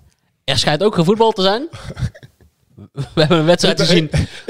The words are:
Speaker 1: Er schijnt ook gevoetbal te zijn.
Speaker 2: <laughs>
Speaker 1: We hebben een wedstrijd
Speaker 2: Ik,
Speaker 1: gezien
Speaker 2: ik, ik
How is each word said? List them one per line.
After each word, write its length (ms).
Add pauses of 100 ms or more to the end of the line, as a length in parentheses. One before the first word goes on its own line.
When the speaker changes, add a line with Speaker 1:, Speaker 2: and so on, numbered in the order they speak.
(440)
Speaker 1:
Er 140
schijnt 240
ook 120
gevoetbal 380
te 100
zijn. 280
Speaker 2:
<laughs> 40 (1400)
Speaker 1:
We 60
hebben 180
een 60
wedstrijd 360
Speaker 2:
Ik, 60
Speaker 1:
gezien 180
Speaker 2:
ik, 80
ik 160 (220)